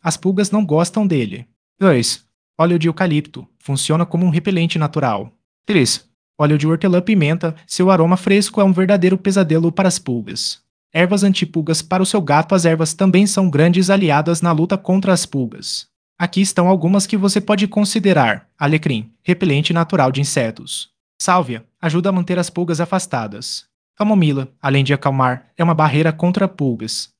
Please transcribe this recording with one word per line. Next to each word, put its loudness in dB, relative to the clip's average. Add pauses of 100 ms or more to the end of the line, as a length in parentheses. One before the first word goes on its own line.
as -4
pulgas -2
não 0
gostam 0
dele. -4 (340)
Dois. 0 (320)
Óleo 2
de 0
eucalipto. -4 (120)
Funciona -2
como -2
um 2
repelente -2
natural. -4 (320)
Três. 0 (300)
Óleo 2
de -2
hortelã-pimenta. 0 (120)
Seu 2
aroma 4
fresco 0
é 4
um 4
verdadeiro 2
pesadelo 0
para 0
as -2
pulgas. -8 (320)
Ervas 0
antipulgas 0
para -2
o 0
seu 0
gato. 2
As 2
ervas 0
também 4
são 0
grandes 2
aliadas 0
na 2
luta 0
contra 0
as 0
pulgas. -8 (320)
Aqui -2
estão 0
algumas 2
que -4
você 0
pode 0
considerar. 0
Alecrim, -2 (100)
repelente 0
natural 0
de -4
insetos. -6 (320)
Sálvia, -2 (160)
ajuda -2
a 0
manter -2
as -4
pulgas -4
afastadas. -6 (300)
Camomila, 0
além 2
de 0
acalmar, 0 (100)
é -2
uma 2
barreira 2
contra 0
pulgas. -6